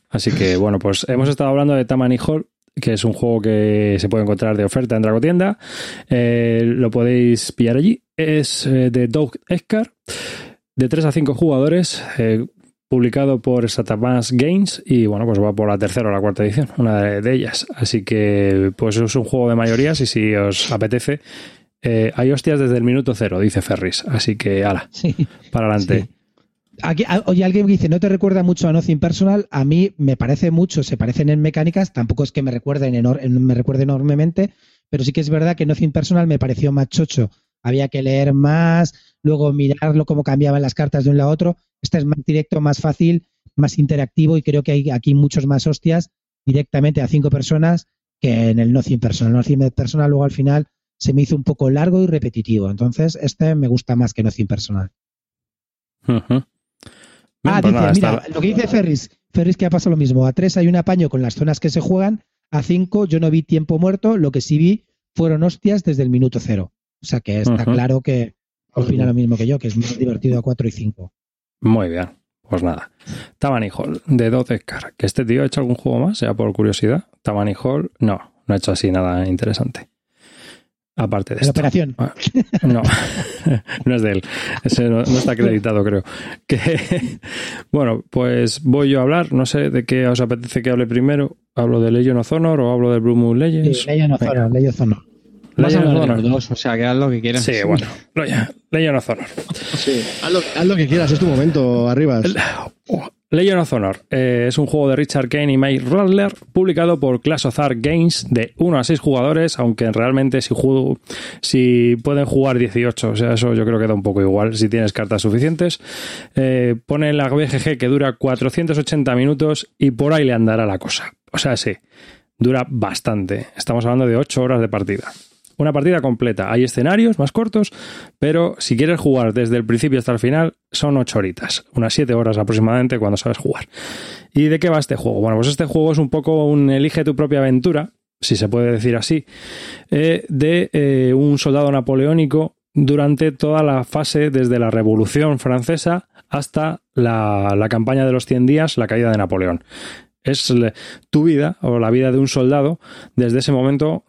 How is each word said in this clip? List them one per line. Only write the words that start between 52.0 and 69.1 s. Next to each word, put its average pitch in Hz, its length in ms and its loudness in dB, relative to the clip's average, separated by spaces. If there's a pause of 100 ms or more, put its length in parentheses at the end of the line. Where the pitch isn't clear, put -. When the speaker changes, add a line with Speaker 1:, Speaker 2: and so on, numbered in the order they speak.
Speaker 2:
y 185 40 4
repetitivo. 113 640 -2
Entonces, 123 500 -2
este 156 340 0
me 139 120 0
gusta 123 300 0
más 120 160 0
que 110 100 -4
Nothing 107 240 -2
Personal. 98 440 -4 (1160)
Speaker 1:
Ujú. 123 380 0 (960)
Bien, 190 120 2
Speaker 2:
Ah, - 60 4
Speaker 1:
pues 202 140 4
Speaker 2:
dice, 120 60 2
Speaker 1:
nada, 151 120 4
Speaker 2:
mira, 185 180 4
Speaker 1:
hasta - 240 -4
Speaker 2:
lo 160 60 -2
que 175 80 0
dice 214 180 0
Ferris, 180 440 0 (220)
Ferris 175 240 2
que 185 100 0
ha 170 40 0
pasado 175 200 2
lo 160 60 2
mismo. 131 300 2
A 127 60 0
tres 185 240 0
hay 175 120 4
un 175 80 4
apaño 175 320 2
con 131 140 -2
las 117 120 -4
zonas 151 260 -2
que 160 100 -2
se 165 100 -2
juegan, 190 440 -2 (260)
a 151 120 -2
cinco 185 440 0
yo 160 140 0
no 160 100 2
vi 156 120 2
tiempo 160 360 0
muerto, 196 380 0
lo 151 140 2
que 131 100 -2
sí 151 180 0
vi 185 260 2 (300)
fueron 160 280 0
hostias 196 420 0
desde 139 180 0
el 127 80 0
minuto 127 300 0
cero. 95 320 -4 (300)
O - 40 -20
sea 120 140 -4
que 104 220 -4
está 117 200 0
Speaker 1:
Ujú. 117 100 0
Speaker 2:
claro 127 280 0
que 123 340 -2 (380)
opina 127 320 0
Speaker 3:
Ujú. 123 40 2
Speaker 2:
lo 120 60 0